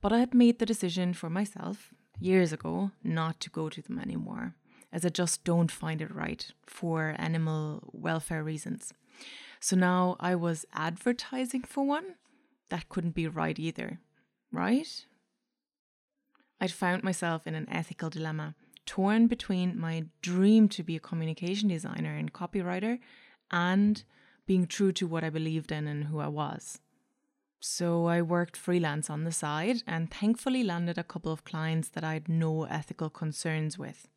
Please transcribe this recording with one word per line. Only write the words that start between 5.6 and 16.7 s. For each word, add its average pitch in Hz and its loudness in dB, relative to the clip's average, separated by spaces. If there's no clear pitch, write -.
find 156 -6
it 156 -10
right - -6
for 160 -2
animal 156 -2
welfare 160 -4
reasons. - -8
So - 0
now 180 4
I 180 2
was 170 -2
advertising 247 -2
for 277 -2
one. 339 -2
That 175 -6
couldn't 170 -2
be 165 -2
right 160 -2
either, - -6
right? 240 -2
I'd 185 0